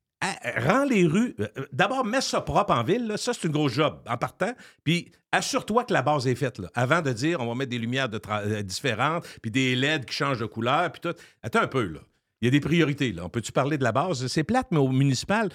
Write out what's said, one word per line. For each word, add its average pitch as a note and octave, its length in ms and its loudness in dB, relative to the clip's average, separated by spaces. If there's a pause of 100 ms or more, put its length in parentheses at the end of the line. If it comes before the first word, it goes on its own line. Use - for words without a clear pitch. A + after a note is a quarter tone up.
(200)
à, F3+ 140 -2 (260)
rends G3+ 240 4
les G#3 220 4
rues, G#3 340 2
euh, G#2+ 60 -4 (100)
euh, C3+ 160 -8
d'abord, A#3 320 0
mets A#3 160 0
ça B3 220 -2
propre F3 320 2
en A#2+ 80 2
ville, A3 240 0
là. G#3+ 100 -4
Ça, - 160 -4
c'est - 140 -6
une D#3 80 -2
grosse D3+ 180 2
job, C3 340 0
en A2+ 120 -4
partant. F#3 340 -2 (320)
Puis, E3 260 0 (220)
assure-toi A3+ 520 0
que G3 100 -2
la C3+ 80 2
base C#3 240 2
est B2+ 80 2
faite, B2+ 240 -4
là, F2+ 160 -8
avant B2+ 260 2
de C#3 120 0
dire, « D3+ 280 0
On A#2 60 -4
va A#2 80 -4
mettre C3 160 -6
des B2 80 -4
lumières B2 320 -2
de G#2+ 80 -6
tra-, G#2 260 -4
euh, G#2 180 -2
différentes, C3 640 -2 (160)
puis A#2 100 -6
des C3 220 2
L B2+ 120 0
E D#3 160 2
D A#2 40 -10
qui - 120 -10
changent C#3 240 0
de A2+ 60 -4
couleur, C3+ 460 0
puis - 80 -18
tout. » E3+ 140 -4 (280)
Attends A3 200 0
un E3 60 0
peu, C3 180 0
là. D2+ 140 -8 (400)
Il A2 40 0
y A#2+ 40 4
a B2+ 40 2
des C#3+ 80 6
priorités, D3 500 2
là. E2+ 140 -8
On F2 40 -6
peut-tu A#2 220 -6
parler D3 280 0
de C3+ 40 -2
la A#2+ 80 2
base ? C3 380 0
C'est D#3 160 0
plate, B3+ 260 0
mais E3 80 2
au C3+ 80 4
municipal, C#3 680 2